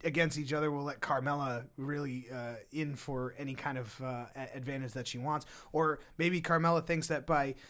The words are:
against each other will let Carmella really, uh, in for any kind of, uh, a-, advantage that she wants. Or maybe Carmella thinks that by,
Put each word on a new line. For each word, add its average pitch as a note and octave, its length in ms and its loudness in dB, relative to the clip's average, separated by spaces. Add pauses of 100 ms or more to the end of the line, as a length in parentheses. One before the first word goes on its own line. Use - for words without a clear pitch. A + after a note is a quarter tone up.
against D#3+ 340 2
each D3 160 -2
other D3+ 160 4
will C#3+ 140 0
let C#3+ 180 -4
Carmella C3 640 2 (120)
really, C#3 540 -4
uh, A#2+ 260 -6 (140)
in D3 240 -2
for B2+ 440 -4
any C3+ 160 -4
kind C3 240 -4
of, A#2 240 -8
uh, B2 220 -4 (100)
a-, C3+ 200 -8
advantage C3+ 380 -6
that B2+ 140 -6
she - 100 -6
wants. C#3+ 300 -2 (260)
Or D#3 260 4 (200)
maybe F3 220 4
Carmella E3 440 4
thinks D#3+ 220 2
that D3 180 0
by, C#3 300 2 (140)